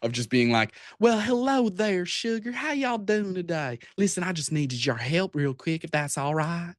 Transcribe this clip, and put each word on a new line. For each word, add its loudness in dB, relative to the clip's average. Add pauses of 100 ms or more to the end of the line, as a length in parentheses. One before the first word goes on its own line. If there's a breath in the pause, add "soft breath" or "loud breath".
of -2
just -4
being 4
like, 2 (240 loud breath)
Well, 6
hello 2
there, 0
sugar. -4
How -6
y'all -2
doing 0
today? -4 (180 loud breath)
Listen, 2
I -2
just -4
needed 0
your 2
help 0
real 0
quick, -4
if -12
that's -2
all 0
right. -2